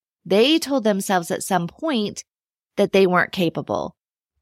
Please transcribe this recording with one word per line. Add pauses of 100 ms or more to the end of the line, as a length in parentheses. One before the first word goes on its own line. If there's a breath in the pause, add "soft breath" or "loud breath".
(240)
They
told
themselves
at
some
point (520)
that
they
weren't
capable, (480)